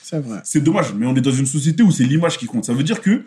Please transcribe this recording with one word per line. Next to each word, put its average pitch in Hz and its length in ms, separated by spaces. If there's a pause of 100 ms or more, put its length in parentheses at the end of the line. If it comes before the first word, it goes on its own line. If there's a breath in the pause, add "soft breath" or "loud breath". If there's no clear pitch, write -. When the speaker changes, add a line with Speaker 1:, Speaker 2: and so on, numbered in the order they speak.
Speaker 1:
C'est - 180
vrai. 113 260
Speaker 2:
C'est 156 160
dommage, 160 360
mais 113 80
on 131 100
est 131 60
dans 135 100
une 135 140
société 156 380
où 196 80
c'est 135 140
l'image 160 320
qui - 80
compte. 113 200
Ça 117 80
veut 135 100
dire 196 180
que 202 260